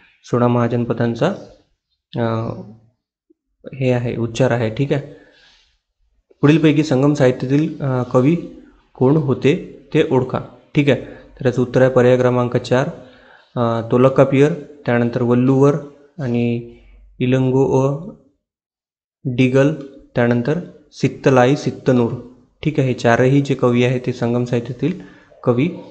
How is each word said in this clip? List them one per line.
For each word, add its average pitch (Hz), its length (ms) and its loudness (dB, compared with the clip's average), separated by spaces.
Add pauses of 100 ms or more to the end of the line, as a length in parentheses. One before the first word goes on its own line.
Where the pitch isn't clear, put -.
(240)
सोळा 123 240 0
महाजन 120 360 0
पदांचा, 117 440 -2 (920)
अ, 113 340 -4 (1200)
हे 131 180 -2
आहे, 120 260 -4
उच्चार 117 340 -2
आहे. 117 180 -2
ठीक 139 240 -4
आहे, 139 80 -4 (1400)
पुढीलपैकी 151 420 4
संगम 143 300 2
साहित्यातील, 143 680 0
अ, 131 220 -2
कवी 131 320 2 (580)
कोण 135 240 2
होते 135 680 -2 (100)
ते 151 180 2
ओळखा. 131 280 0 (360)
ठीक 143 140 0
आहे, - 320 -4 (180)
तर 123 60 -4
याचं 123 160 0
उत्तर 123 200 0
आहे 131 80 4
पर्याय 127 280 4
क्रमांक 123 400 0
चार, 127 300 -2 (680)
अ, 117 360 -2
तोलकापियर, 135 640 4 (320)
त्यानंतर 120 360 0
वल्लुवर 131 540 2 (440)
आणि 120 560 -4 (440)
इलंगो 131 600 2
अ 147 300 -4 (1160)
डिगल, 131 480 2 (420)
त्यानंतर 120 440 0 (320)
सित्तलाई 131 640 2
सित्तनूर. 123 560 0 (520)
ठीक 147 160 -2
आहे, 135 80 0
हे 123 60 -2
चारही 127 480 2
जे 139 120 -2
कवी 123 300 2
आहेत 127 220 0
ते 123 80 -4
संगम 120 300 -2
साहित्यातील 123 560 -4 (440)
कवी 127 260 0 (220)